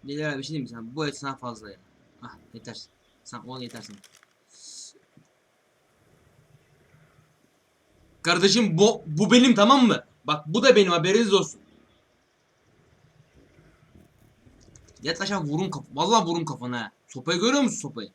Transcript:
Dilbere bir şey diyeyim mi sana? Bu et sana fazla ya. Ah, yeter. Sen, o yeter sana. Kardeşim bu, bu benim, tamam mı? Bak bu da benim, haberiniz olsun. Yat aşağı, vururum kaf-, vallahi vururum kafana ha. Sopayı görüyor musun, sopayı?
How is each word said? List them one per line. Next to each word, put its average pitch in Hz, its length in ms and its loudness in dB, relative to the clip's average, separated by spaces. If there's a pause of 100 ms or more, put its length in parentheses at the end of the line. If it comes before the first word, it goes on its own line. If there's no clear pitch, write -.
Dilbere 147 320 -8
bir 135 40 -10
şey 135 60 -14
diyeyim 151 140 -8
mi 113 60 -12
sana? 117 280 -16
Bu 156 100 -6
et 139 120 -10
sana 135 180 -10
fazla 110 340 -14
ya. 95 60 -20 (460)
Ah, - 140 -20 (180)
yeter. 117 280 -18 (420)
Sen, 123 140 -18
o 127 220 -16
yeter 117 220 -14
sana. 104 140 -20 (4000)
Kardeşim 185 560 2
bu, 208 280 4
bu 170 240 -2
benim, 247 240 8
tamam 247 320 6
mı? 165 180 0 (200)
Bak 151 220 -4
bu 160 160 -2
da 254 140 8
benim, 190 140 6
haberiniz 196 420 2
olsun. 175 280 -2 (3500)
Yat 165 180 -8
aşağı, 196 200 -6
vururum 160 300 -4
kaf-, - 240 -14
vallahi 202 300 0
vururum 170 200 -4
kafana 123 360 -10
ha. 113 120 -12 (140)
Sopayı 165 340 -6
görüyor 269 220 0
musun, - 180 -4
sopayı? 120 340 -14